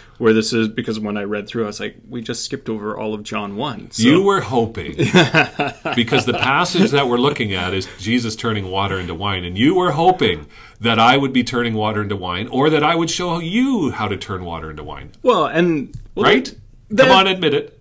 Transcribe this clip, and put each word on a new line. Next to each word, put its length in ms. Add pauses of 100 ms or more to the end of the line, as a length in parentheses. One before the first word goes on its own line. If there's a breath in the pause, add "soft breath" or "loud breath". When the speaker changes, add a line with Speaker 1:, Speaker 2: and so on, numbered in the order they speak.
(180 loud breath)
Speaker 1:
where 160
this 200
is, 160
because 280
when 200
I 60
read 260
through, 160
I 20
was 140
like, 160 (100)
"We 140
just 240
skipped 240
over 280
all 160
of 100
John 340
one." 340
So. 100
Speaker 2:
You 220
were 160
hoping, 560
Speaker 1:
<laughs> 1000
Speaker 2:
because 300
the 140
passage 520
that 180
we're 80
looking 360
at 200
is 120 (140)
Jesus 380
turning 340
water 280
into 140
wine, 300
and 140
you 180
were 160
hoping 560 (320 loud breath)
that 180
I 200
would 160
be 100
turning 300
water 280
into 140
wine, 320
or 220
that 140
I 120
would 140
show 300
you 520
how 160
to 100
turn 280
water 260
into 140
wine. 260 (100)
Speaker 1:
Well, 260
and, 460 (220)
well, 100
Speaker 2:
Right? 280 (360)
Speaker 1:
that 180
Speaker 2:
Come 100
on, 100
admit 280
it. 260